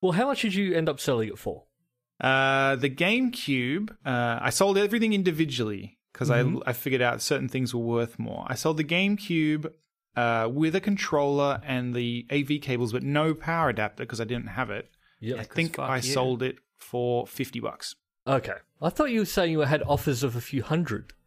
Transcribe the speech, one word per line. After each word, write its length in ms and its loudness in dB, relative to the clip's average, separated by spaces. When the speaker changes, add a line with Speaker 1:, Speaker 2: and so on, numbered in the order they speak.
Speaker 1:
Well, 120 4
how 140 4
much 140 0
did 140 0
you 200 2
end 140 2
up 100 -2
selling 300 2
it 80 -10
for? 280 -8
Speaker 2:
Uh, 580 4
the 120 0
GameCube, 1000 0
uh, 360 0
I 80 0
sold 280 4
everything 360 2
individually 880 0
'cause 180 0
I, 100 6
Speaker 1:
Mm-hmm. 240 2
Speaker 2:
I 80 -2
figured 280 0
out 200 2
certain 260 0
things 280 -2
were 60 0
worth 360 0
more. 320 -8
I 60 -4
sold 220 0
the 60 0
GameCube, 880 0
uh, 360 2
with 240 2
a 60 2
controller 840 2
and 300 -4
the 380 -2
A 100 2
V 160 0
cables, 340 -2
but 120 -2
no 320 2
power 340 0
adapter 340 -2
'cause 160 -8
I 40 -2
didn't 240 -6
have 240 -6
it. 180 -10
Speaker 1:
Yep. 160 -4
Speaker 3:
Yeah, 60 -8
Speaker 2:
I 40 -8
Speaker 3:
'cause 100 -10
Speaker 2:
think 200 0
Speaker 3:
fuck 160 -4
Speaker 2:
I 60 0
Speaker 3:
you. 40 -2
Speaker 2:
sold 400 0
it 160 -4
for 480 -2
fifty 320 -6
bucks. 360 -8
Speaker 1:
Okay. 300 0
I 80 2
thought 220 0
you 80 2
were 60 2
saying 260 2
you 100 2
had 220 2
offers 400 0
of 120 0
a 60 -4
few 220 -4
hundred. 500 -2